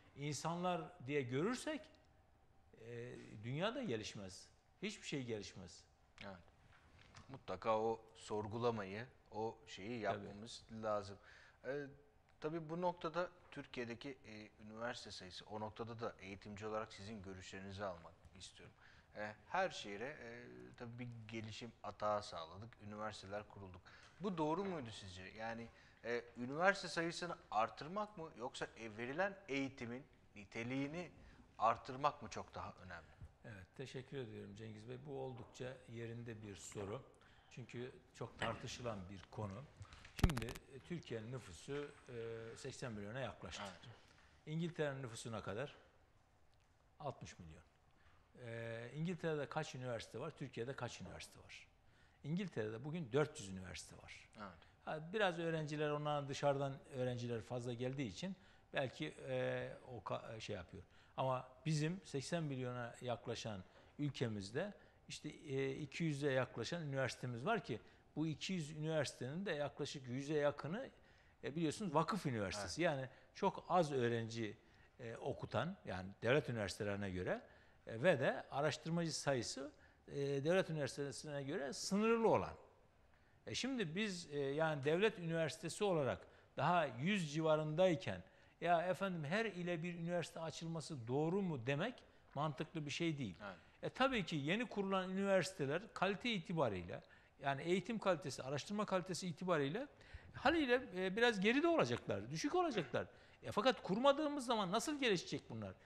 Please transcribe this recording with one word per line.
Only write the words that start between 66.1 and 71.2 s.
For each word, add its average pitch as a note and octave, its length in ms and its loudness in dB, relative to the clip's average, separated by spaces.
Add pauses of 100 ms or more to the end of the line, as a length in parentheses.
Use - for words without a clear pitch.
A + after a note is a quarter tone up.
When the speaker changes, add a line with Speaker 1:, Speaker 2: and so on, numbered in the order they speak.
Speaker 1:
yaklaşan B2+ 500 0
üniversitemiz C3 640 -2
var G#3+ 180 2
ki A2 160 -4 (360)
bu D3+ 100 2
iki D#3 260 -2
yüz D#3+ 180 -2
üniversitenin D#3 760 0
de G3 60 0
yaklaşık C#3+ 560 -4
yüze C#3 260 0
yakını, D3 560 2 (540)